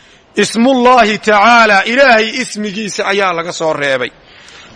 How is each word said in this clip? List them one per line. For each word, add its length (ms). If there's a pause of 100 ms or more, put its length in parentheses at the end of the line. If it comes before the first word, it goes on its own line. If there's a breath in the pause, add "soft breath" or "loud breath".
(360 soft breath)
ismullaahi 800
tacaala, 680
Ilaahay 440
ismigiisa 800
ayaa 260
laga 200
soo 200
reebay. 380 (640 loud breath)